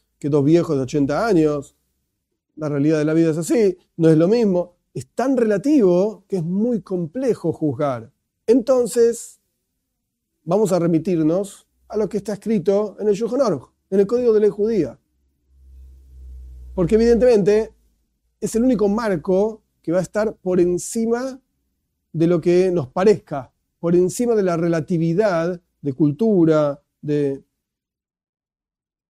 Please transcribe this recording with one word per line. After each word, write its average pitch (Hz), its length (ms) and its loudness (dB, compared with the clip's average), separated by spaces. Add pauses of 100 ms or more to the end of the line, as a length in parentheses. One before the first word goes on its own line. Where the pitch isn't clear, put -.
(180)
que 147 120 -6
dos 143 140 2
viejos 160 340 2
de 131 60 -2
ochenta 143 420 -2
años. 156 500 0 (800)
La 151 140 -6
realidad 147 300 0
de 151 60 0
la 156 100 0
vida 165 160 2
es 151 60 -2
así, 240 380 0 (220)
no 160 100 4
es 160 100 6
lo 165 100 4
mismo. 190 480 0 (180)
Es 139 140 -12
tan 262 280 -2
relativo 208 920 2
que 196 100 -4
es 170 60 -4
muy 208 380 -2
complejo 180 720 -4
juzgar. 135 600 -4 (340)
Entonces, 240 920 0 (1040)
vamos 185 300 0
a 185 40 2
remitirnos 170 880 -2 (220)
a - 100 -8
lo 214 100 -2
que 214 100 -6
está 202 160 -8
escrito 196 640 -2
en 202 80 -4
el 208 80 2
Shulchan 233 260 -2
Aruch, 180 300 -4 (180)
en 190 100 0
el 196 60 4
Código 240 260 0
de 214 100 2
Ley 208 100 2
Judía. 202 480 -2 (1800)
Porque 190 200 0
evidentemente 220 800 4 (640)
es - 160 -6
el 226 80 0
único 226 260 2
marco 202 720 -2 (180)
que 160 100 -6
va 175 80 0
a 185 40 0
estar 214 320 -4
por 185 240 -2
encima 226 800 -2 (720)
de 165 140 0
lo 175 120 2
que 180 300 2
nos 165 180 -2
parezca, 175 640 -2 (280)
por 170 160 0
encima 185 400 0
de 208 80 0
la 180 120 0
relatividad 165 1040 -2 (220)
de 143 120 -6
cultura, 156 920 2 (180)
de, 143 420 -4 (1700)